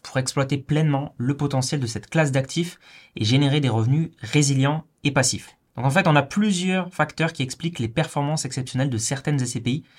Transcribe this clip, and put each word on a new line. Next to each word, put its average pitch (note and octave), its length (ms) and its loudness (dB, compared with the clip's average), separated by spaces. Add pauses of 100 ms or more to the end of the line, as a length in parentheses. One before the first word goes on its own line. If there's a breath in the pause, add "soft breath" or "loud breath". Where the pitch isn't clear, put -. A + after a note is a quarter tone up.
pour - 160 -6
exploiter C3+ 400 -2
pleinement D3 580 0
le A#2+ 180 -2
potentiel C#3 460 -2
de B2 60 -2
cette A2 240 -8
classe D#3 220 2
d'actifs D3 460 -2 (360 loud breath)
et - 100 -2
générer C#3 360 4
des C3 100 2
revenus B2 400 2 (100)
résilients C#3 640 2 (180)
et C#3+ 100 0
passifs. B2 440 -2 (200)
Donc B2+ 100 -2
en C3+ 40 2
fait, F#3 160 4
on D3+ 100 6
a C#3+ 60 6
plusieurs F#3 680 0
facteurs D#3+ 400 -2
qui - 100 -6
expliquent E3 360 -6
les A2+ 100 -2
performances D3 560 -2
exceptionnelles B2+ 460 -2
de A#2 80 -2
certaines C#3 420 -2
S B2 120 -2
C B2+ 80 -6
P A#2 100 -2
I D3 120 -2 (160 soft breath)